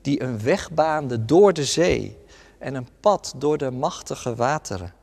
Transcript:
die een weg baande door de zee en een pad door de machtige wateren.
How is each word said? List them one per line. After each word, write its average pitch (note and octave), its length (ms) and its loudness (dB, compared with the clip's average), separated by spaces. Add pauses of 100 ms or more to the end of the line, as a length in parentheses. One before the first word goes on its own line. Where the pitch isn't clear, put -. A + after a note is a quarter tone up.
die C#3 200 -2
een B2+ 200 -4
weg D3+ 300 -2
baande D3+ 540 0
door F3+ 280 8
de D#3 120 -2
zee C3 520 0 (400)
en C3+ 180 -10
een B2+ 120 -8 (120)
pad - 380 0
door D3 200 0
de C#3 140 -4
machtige B2+ 640 -6
wateren. A2+ 680 -4